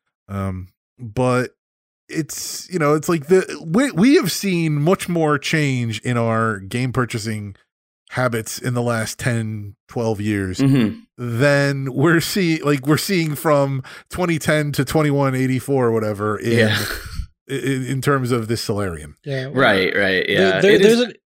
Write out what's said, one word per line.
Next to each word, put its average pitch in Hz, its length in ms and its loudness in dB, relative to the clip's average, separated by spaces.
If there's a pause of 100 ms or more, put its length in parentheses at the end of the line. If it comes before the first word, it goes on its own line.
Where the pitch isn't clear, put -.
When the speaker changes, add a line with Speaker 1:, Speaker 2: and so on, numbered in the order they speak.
(280)
Speaker 1:
Um, 95 400 -6 (300)
but 123 520 0 (580)
it's, - 640 -8
you 180 60 -4
know, 147 160 2
it's 156 140 -2
like 160 180 0
the, 185 180 6 (200)
we, 226 260 2
we 254 240 6
have 285 180 4
seen 165 480 0
much 175 280 2
more 156 300 0
change 127 640 -2
in 123 160 -2
our 113 440 0
game 120 320 -4
purchasing 107 640 -4 (540)
habits 117 480 -4
in 127 160 -4
the 123 80 0
last 113 360 -4
ten, 110 580 -6 (120)
twelve 113 320 -2
years 101 380 -2
Speaker 2:
Mm-hmm. 131 420 2 (180)
Speaker 1:
than 135 760 0
we're 160 280 2
see-, 165 420 0
like, 143 240 0
we're 151 120 4
seeing 165 360 -2
from 139 480 0 (280)
twenty 175 280 -2
ten 151 340 0
to 139 120 -2
twenty 151 260 2
one 139 240 2
eighty 131 240 0
four 131 280 0
or 113 60 2
whatever 107 460 -2
in, 117 200 0
Speaker 2:
Yeah. 107 260 2 (640)
Speaker 1:
in, 135 360 -4
in 131 160 -4
terms 131 320 0
of 113 160 -2
this 113 140 -2
Solarian. 85 520 -6 (100)
Speaker 3:
Yeah. 135 280 -8
Speaker 2:
Right, 107 420 2
right, 95 320 2
Speaker 3:
There, - 20 -2
Speaker 2:
yeah. 95 320 4
Speaker 3:
there, 196 120 6
Speaker 2:
It 180 100 6
Speaker 3:
there's 220 120 8
Speaker 2:
is 233 60 2
Speaker 3:
an 247 120 -2 (180)